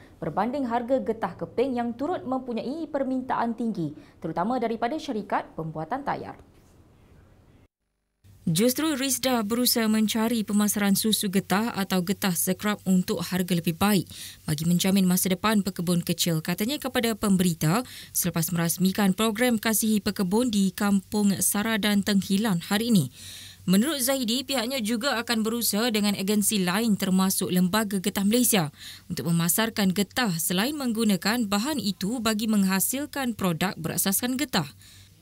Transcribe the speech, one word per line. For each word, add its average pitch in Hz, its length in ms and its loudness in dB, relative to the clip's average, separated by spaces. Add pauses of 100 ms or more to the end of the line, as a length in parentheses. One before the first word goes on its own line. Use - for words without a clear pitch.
(160)
berbanding 220 480 -4
harga 240 320 0
getah 214 400 -4
keping 247 400 -2
yang 240 160 -2
turut 311 320 -4
mempunyai 254 640 -6
permintaan 262 640 -2
tinggi, 190 400 -4 (320)
terutama 175 320 -2
daripada 233 400 -2
syarikat 233 560 -4
pembuatan 160 480 -6
tayar. 135 400 -8 (2000)
Justru 247 480 2
Rizda 254 480 0
berusaha 233 480 0
mencari 220 560 0
pemasaran 202 480 2
susu 208 400 0
getah 202 400 0
atau 190 320 0
getah 196 240 0
sekerap 185 560 -2
untuk 185 320 2
harga 180 400 -2
lebih 165 160 -2
baik 196 320 2 (400)
bagi 156 240 -2
menjamin 190 320 4
masa 180 320 2
depan 208 320 2
pekebun 175 400 0
kecil, 170 400 0
katanya 220 320 -2
kepada 233 400 -2
pemberita 185 640 2 (320)
selepas 170 400 -2
merasmikan 185 640 2
program 226 400 2
Kasihi 220 400 2
Pekebun 208 560 0
di 196 160 4
Kampung 202 720 2
Sara 208 320 0
dan 208 320 2
Tenghilan 196 640 2
hari 226 240 2
ini. 139 160 4 (560)
Menurut 233 320 4
Zahidi, 262 480 0
pihaknya 269 320 -2
juga 233 400 0
akan 226 240 -2
berusaha 226 480 0
dengan 208 240 2
agensi 202 480 0
lain 202 320 2
termasuk 190 560 2
Lembaga 196 480 2
Getah 196 240 -2
Malaysia 208 480 2 (400)
untuk - 160 -4
memasarkan 190 640 2
getah 196 480 0
selain 208 400 0
menggunakan 220 720 0
bahan 226 320 0
itu 202 400 -4
bagi 220 240 0
menghasilkan 220 880 0
produk 180 400 -2
berasaskan 196 640 -2
getah. 208 320 -2 (520)